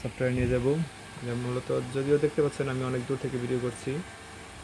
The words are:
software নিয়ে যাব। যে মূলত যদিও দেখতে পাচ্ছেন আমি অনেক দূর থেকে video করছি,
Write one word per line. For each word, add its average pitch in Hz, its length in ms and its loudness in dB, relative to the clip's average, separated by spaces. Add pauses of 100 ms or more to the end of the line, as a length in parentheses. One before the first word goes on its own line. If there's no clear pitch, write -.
software 127 300 0
নিয়ে 123 160 2
যাব। 127 280 4 (480)
যে 120 100 -2
মূলত 123 460 0 (140)
যদিও 139 240 4
দেখতে 147 240 4
পাচ্ছেন 143 260 2
আমি 131 160 0
অনেক 127 240 0
দূর 135 140 0
থেকে 127 160 0
video 123 240 0
করছি, 123 300 -2 (720)